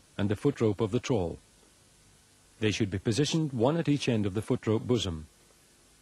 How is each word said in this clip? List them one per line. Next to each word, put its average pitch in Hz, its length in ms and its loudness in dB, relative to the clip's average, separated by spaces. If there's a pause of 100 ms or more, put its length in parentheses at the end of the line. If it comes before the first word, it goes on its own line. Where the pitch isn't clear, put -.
(180)
and 101 120 0
the 104 60 0
foot 139 260 0
rope 107 200 2
of 104 100 0
the 120 80 0
trawl. 90 380 -2 (1200)
They 110 120 2
should 104 180 0
be 95 100 -4
positioned 139 540 0
one 131 240 2
at 160 120 0
each 143 200 0
end 110 160 2
of 98 80 -4
the 110 80 -2
foot - 240 -2
rope 110 220 0
bosom. 90 400 -2 (760)